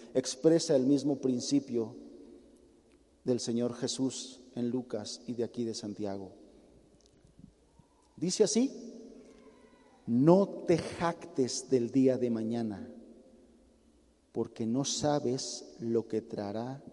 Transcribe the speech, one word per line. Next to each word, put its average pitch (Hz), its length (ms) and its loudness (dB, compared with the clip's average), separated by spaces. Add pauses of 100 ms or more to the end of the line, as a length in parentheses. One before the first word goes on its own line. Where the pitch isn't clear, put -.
(140)
expresa 160 640 4
el 127 100 4
mismo 143 300 2
principio 123 800 0 (1300)
del 123 160 0
Señor 117 340 -2
Jesús - 640 -6 (140)
en 120 160 -4
Lucas 117 560 -6
y 127 80 -8
de 117 80 -2
aquí 117 220 -4
de 113 100 -4
Santiago. 98 560 -8 (1900)
Dice 185 280 2
así: 240 260 4 (1400)
"No 160 420 8 (180)
te 170 120 6
jactes - 880 -4
del 120 220 2
día 131 260 6
de 120 140 0
mañana, 110 580 -4 (1400)
porque 113 340 -4
no 127 180 0
sabes 135 960 -2
lo 113 260 0
que 110 160 -2
traerá, 110 600 -8 (100)